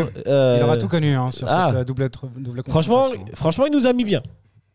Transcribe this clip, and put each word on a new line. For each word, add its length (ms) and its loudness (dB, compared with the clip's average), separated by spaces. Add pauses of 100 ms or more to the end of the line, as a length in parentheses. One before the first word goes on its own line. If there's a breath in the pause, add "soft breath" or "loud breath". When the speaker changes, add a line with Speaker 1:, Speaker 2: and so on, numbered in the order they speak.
(300)
Speaker 1:
aura 460 4
Speaker 2:
euh, 40 0
Speaker 1:
tout 80 -4
connu, 260 0
hein, 180 -2
sur 180 -8
Speaker 2:
ah. 180 2
Speaker 1:
cette, 120 2
euh, 40 0
double 260 -4
tr-, 180 -14 (100)
double 280 -10
Speaker 2:
Franchement, 380 2
Speaker 1:
confrontation. 320 -4
Speaker 2:
franchement, 300 0
il 80 0
nous 140 4
a 60 4
mis 120 0
bien. 180 0 (520)